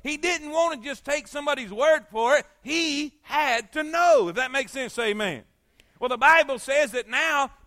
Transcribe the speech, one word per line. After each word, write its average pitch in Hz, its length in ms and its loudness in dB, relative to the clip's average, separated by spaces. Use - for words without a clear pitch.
He 294 160 -6
didn't 320 320 -2
want 320 320 0
to 247 60 -12
just 269 180 -10
take 285 220 -4
somebody's 285 440 -4
word 277 380 2
for 233 280 2
it. 233 80 -2
He 302 580 -4
had 247 520 -2
to 311 100 -4
know. 311 460 4
If 170 80 -8
that 254 140 -2
makes 262 200 -4
sense, 254 220 -8
say 226 160 -2
amen. 202 340 -4
Well, 247 100 -2
the 254 80 -4
Bible 277 420 4
says 269 320 0
that 226 160 -6
now 285 440 0